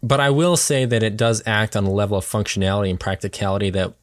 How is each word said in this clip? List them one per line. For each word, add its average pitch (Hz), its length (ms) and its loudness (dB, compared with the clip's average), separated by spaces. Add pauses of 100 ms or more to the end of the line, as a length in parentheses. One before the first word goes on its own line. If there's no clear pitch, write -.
but 135 160 2
I 139 100 4
will 160 260 4
say 135 280 2
that 117 180 2
it 107 140 0
does 113 300 2
act 107 280 0
on 104 100 0
a 98 60 0
level 101 260 0
of 92 80 -2
functionality 98 680 -2
and 90 100 -4
practicality 98 680 -4
that 92 220 -2 (100)